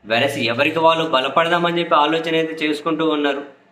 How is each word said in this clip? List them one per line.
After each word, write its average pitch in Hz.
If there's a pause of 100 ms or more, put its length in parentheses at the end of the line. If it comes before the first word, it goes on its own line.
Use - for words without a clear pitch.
వెరసి 120
ఎవరికి 143
వాళ్ళు 160
బలపడదామని 165
చెప్పి 165
ఆలోచన 160
అయితే 160
చేసుకుంటూ 156
ఉన్నారు. 143